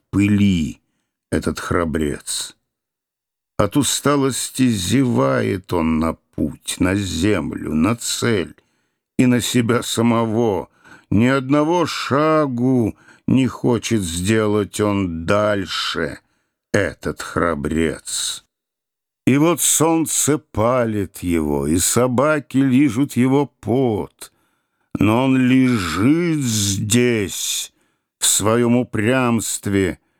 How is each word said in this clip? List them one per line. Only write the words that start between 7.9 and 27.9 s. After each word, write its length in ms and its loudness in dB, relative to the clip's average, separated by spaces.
цель 600 -4
и 80 4
на 140 4
себя 420 0
самого. 840 0
Ни 180 4
одного 580 2
шагу 1120 0
не 200 4
хочет 540 -2
сделать 800 -2
он 440 -2
дальше, 960 -2
этот 480 -4
храбрец. 1200 -4
И 100 4
вот 240 2
солнце 800 0
палит 800 -2
его, 480 0
и 100 2
собаки 800 0
лижут 580 2
его 300 2
пот. 880 -4
Но 260 4
он 120 2
лежит 1000 2
здесь, 1300 0